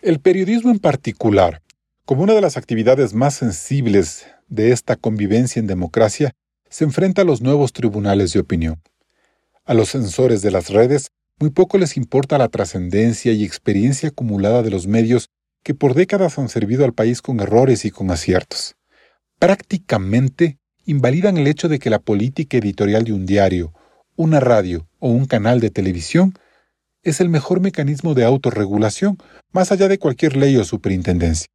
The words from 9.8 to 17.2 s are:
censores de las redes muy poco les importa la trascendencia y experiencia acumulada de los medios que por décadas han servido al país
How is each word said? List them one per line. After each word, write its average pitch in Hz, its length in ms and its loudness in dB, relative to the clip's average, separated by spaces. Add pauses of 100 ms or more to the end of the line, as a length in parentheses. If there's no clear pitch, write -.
censores 117 520 0
de 101 80 0
las 92 180 -2
redes 123 400 2 (300)
muy 151 120 0
poco 185 280 2
les 175 180 -2
importa 135 400 -2
la 139 120 2
trascendencia 104 840 -2
y 107 120 0
experiencia 110 680 -2
acumulada 110 520 -2
de 110 80 -2
los 92 160 -4
medios 113 440 0 (320)
que 151 120 -4
por 135 200 0
décadas 185 440 0
han 131 100 -4
servido 117 360 -2
al 123 80 0
país 117 280 -2